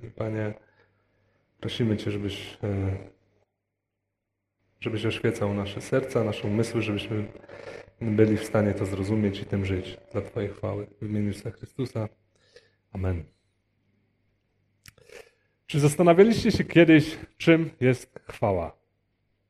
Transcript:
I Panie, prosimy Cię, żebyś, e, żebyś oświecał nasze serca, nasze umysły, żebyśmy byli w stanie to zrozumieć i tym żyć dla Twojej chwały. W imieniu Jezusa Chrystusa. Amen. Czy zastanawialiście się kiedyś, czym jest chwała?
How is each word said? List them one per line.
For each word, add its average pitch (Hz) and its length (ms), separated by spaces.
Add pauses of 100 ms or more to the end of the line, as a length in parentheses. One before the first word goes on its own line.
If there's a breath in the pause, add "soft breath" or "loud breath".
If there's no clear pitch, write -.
I 117 80
Panie, 110 440 (1040)
prosimy 113 360
Cię, - 140
żebyś, 101 520
e, 98 340 (1800)
żebyś 110 260
oświecał 104 480
nasze 101 260
serca, 131 440
nasze 104 240
umysły, 110 340
żebyśmy 104 440 (760 loud breath)
byli 107 360
w 104 80
stanie 104 300
to 101 120
zrozumieć 98 540
i 101 40
tym 101 200
żyć 92 340 (140)
dla 101 100
Twojej 101 280
chwały. 101 360 (160)
W 107 80
imieniu 104 160
Jezusa 101 240
Chrystusa. - 580 (840 soft breath)
Amen. 92 320 (2500 soft breath)
Czy 151 140
zastanawialiście 180 720
się - 120
kiedyś, 160 540 (180)
czym 165 340 (100)
jest - 460
chwała? 90 500 (720)